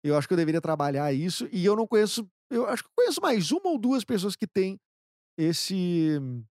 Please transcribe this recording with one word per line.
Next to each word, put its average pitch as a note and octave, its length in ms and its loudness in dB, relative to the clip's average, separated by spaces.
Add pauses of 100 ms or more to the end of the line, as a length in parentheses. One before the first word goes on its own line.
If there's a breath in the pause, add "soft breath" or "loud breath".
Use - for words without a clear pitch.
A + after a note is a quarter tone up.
Eu D3 120 2
acho C#3+ 120 2
que - 60 0
eu F3 40 4
deveria D#3+ 240 2
trabalhar D3 520 0
isso E3 380 -4
e F3+ 140 -2
eu G3+ 100 6
não A3 120 -2
conheço, G#3+ 420 0 (220)
eu A#3+ 160 0
acho A3+ 160 -4
que - 60 -20
eu - 60 -20
conheço A#4+ 260 2
mais A3+ 300 2
uma F#4 180 0
ou D#4+ 100 0
duas B3 240 0
pessoas G3+ 320 -2
que - 100 -6
têm F#3+ 340 -2 (580)
esse E3 840 0 (340)